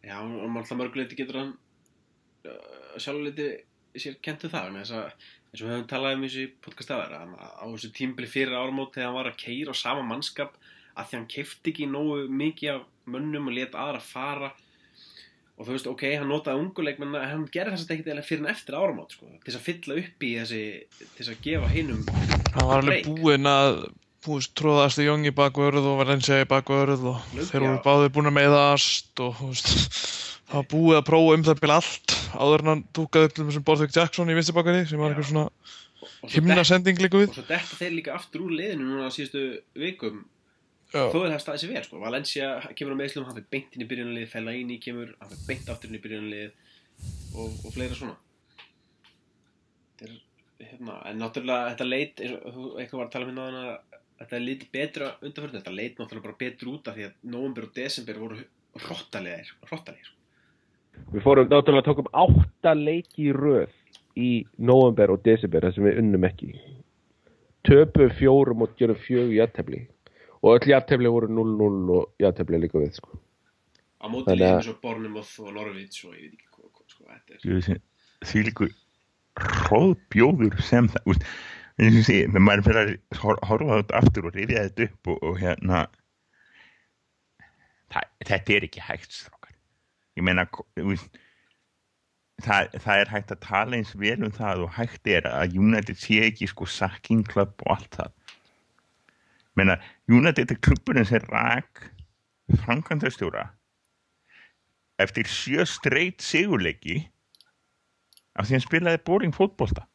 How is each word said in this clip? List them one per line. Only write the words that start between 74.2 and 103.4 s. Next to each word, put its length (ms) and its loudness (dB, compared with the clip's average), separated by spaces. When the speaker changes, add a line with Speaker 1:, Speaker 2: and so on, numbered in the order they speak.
Speaker 3:
Þannig 40 6
að 80 4
Speaker 1:
liðum 160 6
eins 120 -2
og 120 -12
Bournemouth 500 -10
og 120 -16
Norwich 520 -12
og 80 -20
ég 140 -20
veit 60 -20
ekki 160 -20
hvað, 200 -20
hvað, 240 -20
sko, 120 -20
þetta 280 -20
er 140 -12
Speaker 4:
Ég 100 0
veist, 300 -4
þvílíku 460 -2
hroðbjóður 1200 2
sem 280 4
það, 220 -4
úst, 140 2
eins 180 6
og 60 8
ég 80 4
segi, 340 4
maður 240 6
fer 160 6
að 100 2
hor-, 240 0
horfa 240 0
á 100 4
þetta 220 0
aftur 280 4
og 80 -10
rifja 280 -2
þetta 220 -2
upp 260 -8
og, 160 -6
og 120 -4
hérna, 400 0
það, 200 -6
þetta 320 0
er 100 -2
ekki 180 -16
hægt, 280 -12
strákar. 420 -20
Ég 80 -2
meina, 200 2
ko-, 280 -16
þú 160 -6
veist, 300 -6
það, 380 2
það 260 2
er 100 -2
hægt 220 -6
að 80 -20
tala 340 -2
eins 200 -6
vel 240 -2
um 120 -4
það 320 -4
og 120 -10
hægt 340 -6
er 180 2
að 280 -2
United 440 2
sé 240 2
ekki, 240 -2
sko, 200 -12
sacking 560 -2
club 360 -2
og 140 0
allt 240 -16
það. 160 -10
Ég 40 4
meina, 160 4
United 480 4
er 80 -8
klubburinn 480 4
sem 160 4
rak 640 -2
framkvæmdastjóra 1000 -2